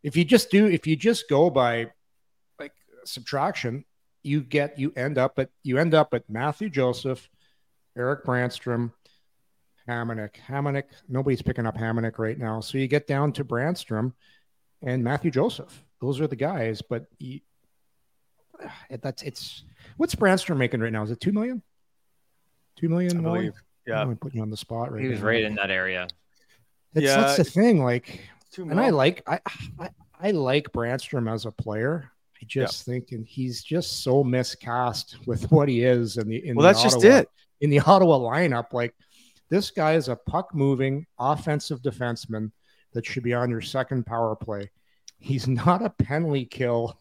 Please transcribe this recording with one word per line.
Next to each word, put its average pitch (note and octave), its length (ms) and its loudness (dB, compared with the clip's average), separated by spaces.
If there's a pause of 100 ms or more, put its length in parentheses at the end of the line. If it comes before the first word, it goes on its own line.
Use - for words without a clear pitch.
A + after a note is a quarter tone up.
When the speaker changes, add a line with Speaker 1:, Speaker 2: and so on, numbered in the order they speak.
Speaker 1:
If D3 140 -4
you E3+ 80 4
just - 260 4
do, G#3 160 6
if E3+ 200 0
you D#3 100 2
just G#3+ 320 0
go D#3 220 4
by, A#2+ 400 0 (680)
like, D3 140 -16 (320)
subtraction, C3+ 800 -6 (380)
you C#3+ 200 -2
get, C#3+ 360 -2
you C#3 180 -2
end C3+ 220 -2
up C3 200 2
at, C3+ 120 -2 (120)
you B2+ 160 0
end E3 160 2
up D3+ 200 4
at A#2 160 -6
Matthew D3 400 -4
Joseph, B2+ 580 -2 (680)
Erik C3 280 -4
Brannstrom, B2 680 -2 (960)
Hamonic. A#2 460 -8 (140)
Hamonic, C#3 360 -4 (240)
nobody's C3 340 -2
picking B2 240 -2
up A2 100 -4
Hamonic A2+ 420 -4
right A2+ 200 -4
now. A2 220 -6
So C3+ 180 -8
you C3+ 80 0
get C#3+ 200 0
down C#3+ 260 0
to - 120 -6
Brannstrom B2 680 -4 (680)
and B2+ 220 -4
Matthew C#3+ 260 -2
Joseph. - 540 -4 (160)
Those B2+ 200 -4
are D#3 80 0
the C3 80 -6
guys. B2 460 -4
But - 240 -8 (120)
you, C3+ 220 -14 (1160)
<sighs> - 320 -18 (120)
that's, C3+ 200 -8
it's, - 420 -14 (320)
what's E4 180 0
Brannstrom F#3 420 2
making B2 240 0
right A2+ 120 -2
now? G#2+ 100 -2
Is G#2+ 80 -6
it A#2 100 -8
two G3+ 120 0
million? A3+ 300 -4 (1120)
Two E3 120 -2
million, F3 300 0
Speaker 2:
I - 20 0
Speaker 1:
Wally? E3 200 0
Speaker 2:
believe. G#2+ 220 -6 (240)
Yeah. A2 140 -2
Speaker 1:
I'm A2+ 160 -2
putting C3 220 -10
you A2 40 -4
on G#2+ 80 -6
the G#2+ 60 -8
spot A#2 360 -8
right A2+ 100 -6
Speaker 3:
He C3 60 -4
was A2+ 120 -4
Speaker 1:
now. G2+ 60 -2
Speaker 3:
right A2+ 160 2
in G#2+ 140 -4
that G2 140 -2
area. F#2 360 -2 (880)
Speaker 1:
It's, D#3 100 2
Speaker 2:
Yeah, C#3 160 6
Speaker 1:
that's C#3 160 4
the F3 60 4
Speaker 2:
it's - 80 0
Speaker 1:
thing. G3+ 320 4
Like, B2 380 -2 (320)
Speaker 2:
two F#3 100 -12
Speaker 1:
and E3 160 -2
I B3+ 80 4
Speaker 2:
mil. G#3 100 4
Speaker 1:
like, D3 320 2
I, F3 120 -2 (380)
I, E3+ 100 -12 (320)
I G3 100 0
like D3 420 0
Brannstrom A#2+ 600 -2
as A2+ 140 -6
a G#2+ 40 -8
player. B2+ 600 -4 (300)
I - 60 -16
just - 400 -4
Speaker 2:
Yeah. B2 80 -6
Speaker 1:
think, B2 180 -8
and A2+ 140 -10
he's B2+ 360 -8
just - 420 -6
so C3+ 180 4
miscast B2 920 -4 (100)
with A#2 240 -2
what D3 180 6
he A#2+ 140 2
is A#2+ 340 2
in A2 120 -4
the, A2+ 180 -6
in B2+ 100 -4
Speaker 2:
Well, C#3 60 4
Speaker 1:
the F3 60 10
Speaker 2:
that's G3+ 140 6
just - 160 4
Speaker 1:
Ottawa, A#3 200 10
Speaker 2:
it. - 100 2 (320)
Speaker 1:
in D3 100 2
the C#3+ 100 6
Ottawa E3 380 8
lineup. B2+ 540 0
Like, A#2+ 220 -2 (540)
this G3+ 220 0
guy D#3 240 2
is C#3 140 2
a A#2+ 80 -2
puck F#3 380 -6
moving C#3 520 0 (120)
offensive D3 640 -2
defenseman A#2 680 -6 (400)
that A#2 120 -6
should - 180 -8
be A#2+ 120 0
on B2 160 0
your A2+ 100 -4
second B2+ 460 -4
power A#2 300 -2
play. G2+ 340 -10 (480)
He's C3 300 -4
not E3 360 2
a G#3 60 -2
penalty D3 560 -2
kill A#2 540 -4